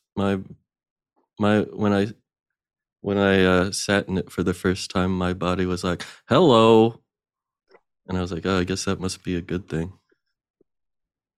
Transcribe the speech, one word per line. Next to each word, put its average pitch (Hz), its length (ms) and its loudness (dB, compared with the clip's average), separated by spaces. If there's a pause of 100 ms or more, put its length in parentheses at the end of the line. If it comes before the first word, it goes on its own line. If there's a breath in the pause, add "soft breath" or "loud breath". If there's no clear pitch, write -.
(160)
my, 98 220 0 (1000)
my, 104 220 2
when 104 340 -2
I, 101 140 0 (920)
when 98 160 -4
I, 98 280 4
uh, 92 280 2
sat - 360 -2
in 92 100 -4
it - 120 -8
for 92 120 -6
the 90 120 -2
first - 360 -4
time, 92 260 -2
my 90 160 -2
body 90 320 -4
was 90 200 -4
like, 87 200 -4 (240 loud breath)
"Hello." 113 720 6 (1040)
And 92 120 -6
I - 20 -2
was 90 120 -4
like, 82 120 -8
"Oh, 95 140 0
I 90 60 0
guess 92 200 -6
that 95 160 -4
must 92 220 -8
be 90 140 -4
a 85 40 -4
good 87 300 -8
thing." 82 240 -6 (1400)